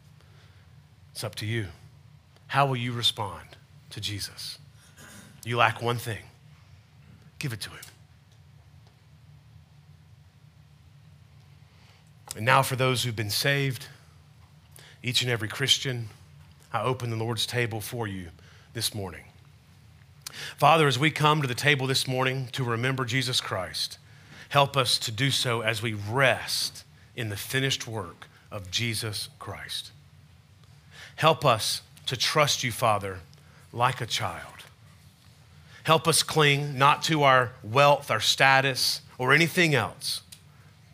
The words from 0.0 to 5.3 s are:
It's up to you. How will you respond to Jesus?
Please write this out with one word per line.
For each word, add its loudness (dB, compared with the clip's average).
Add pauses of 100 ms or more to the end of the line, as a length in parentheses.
It's -12
up -8
to -6
you. -2 (800)
How 2
will -2
you -4
respond -4 (340)
to -14
Jesus? -10 (880)